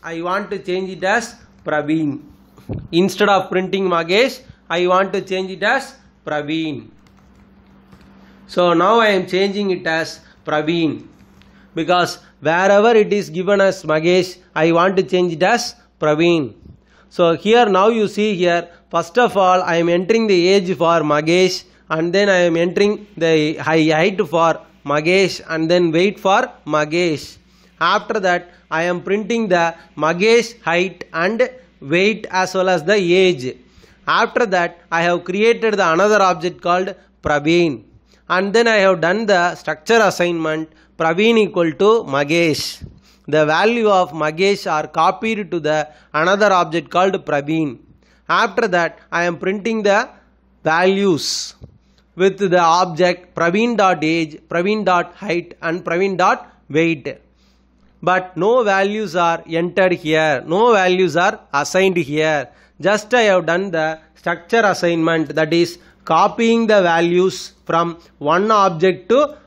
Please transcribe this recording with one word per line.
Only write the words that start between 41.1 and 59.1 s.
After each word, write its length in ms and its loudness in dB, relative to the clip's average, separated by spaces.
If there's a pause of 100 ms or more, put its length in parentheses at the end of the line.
equal 340 0
to 320 2
Magesh. 800 -2 (440)
The 180 2
value 420 0
of 220 2
Magesh 580 -2
are 200 -2
copied 640 -2
to 80 -4
the 280 -2 (240)
another 400 2
object 380 -2
called 240 2 (100)
Praveen. 540 -4 (500)
After 380 0
that 320 -2 (140)
I 100 -2
am 160 -4
printing 460 -4
the 240 0 (560)
values 880 0 (600)
with 220 0
the 220 2
object 760 0
Praveen 400 0
dot 260 2
age, 460 -2
Praveen 360 -2
dot 300 0
height 480 -8
and 220 -6
Praveen 320 -2
dot 360 -2 (160)
weight. 520 -2 (800)
But 340 -2
no 280 0
values 500 -2